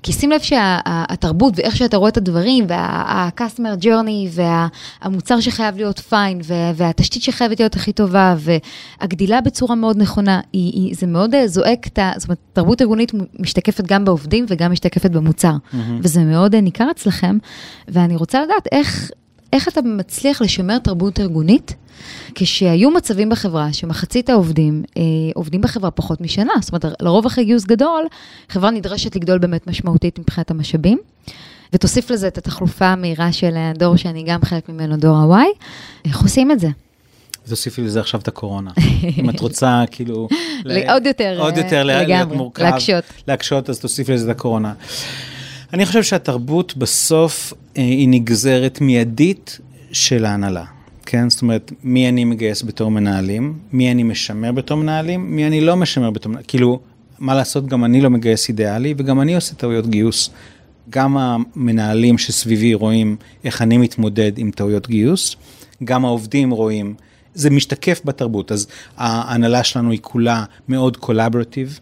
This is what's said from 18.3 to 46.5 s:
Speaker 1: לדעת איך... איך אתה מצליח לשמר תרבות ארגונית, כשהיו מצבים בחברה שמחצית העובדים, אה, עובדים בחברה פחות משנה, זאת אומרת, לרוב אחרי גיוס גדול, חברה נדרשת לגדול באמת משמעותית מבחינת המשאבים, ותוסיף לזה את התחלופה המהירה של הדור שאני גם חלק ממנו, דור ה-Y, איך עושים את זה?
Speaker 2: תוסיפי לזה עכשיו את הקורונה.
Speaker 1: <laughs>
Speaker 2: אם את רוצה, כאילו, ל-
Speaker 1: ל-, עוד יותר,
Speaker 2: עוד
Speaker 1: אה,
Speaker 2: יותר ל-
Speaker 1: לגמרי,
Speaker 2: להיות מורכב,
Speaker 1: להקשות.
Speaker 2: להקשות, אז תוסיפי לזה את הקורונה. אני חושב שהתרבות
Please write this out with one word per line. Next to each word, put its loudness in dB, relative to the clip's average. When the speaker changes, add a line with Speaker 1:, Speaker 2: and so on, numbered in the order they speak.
Speaker 1:
לדעת -2
איך... -2
איך 2
אתה 0
מצליח -2
לשמר 0
תרבות 0
ארגונית, 2
כשהיו 2
מצבים 0
בחברה -2
שמחצית -4
העובדים, 2
אה, -2
עובדים -4
בחברה -2
פחות -6
משנה, -2
זאת -8
אומרת, -4
לרוב 2
אחרי 0
גיוס 2
גדול, 2
חברה 0
נדרשת -6
לגדול 2
באמת 0
משמעותית 0
מבחינת -4
המשאבים, 2
ותוסיף 2
לזה -2
את -6
התחלופה -2
המהירה 0
של 0
הדור 0
שאני -6
גם -2
חלק -6
ממנו, -4
דור 4
ה-Y, 6
איך 0
עושים 4
את 4
זה? 0
Speaker 2:
תוסיפי -6
לזה 0
עכשיו -4
את -6
הקורונה. -8
Speaker 1:
<laughs> -2
Speaker 2:
אם 0
את -4
רוצה, 2
כאילו, -8
ל- -2
Speaker 1:
ל-, -2
עוד 2
יותר, -2
Speaker 2:
עוד 0
Speaker 1:
אה, 0
Speaker 2:
יותר 0
ל- 0
Speaker 1:
לגמרי, 2
Speaker 2:
להיות 0
מורכב, -4
Speaker 1:
להקשות. 2
Speaker 2:
להקשות, -2
אז -6
תוסיפי -4
לזה 0
את -2
הקורונה. -2
אני 2
חושב 2
שהתרבות -2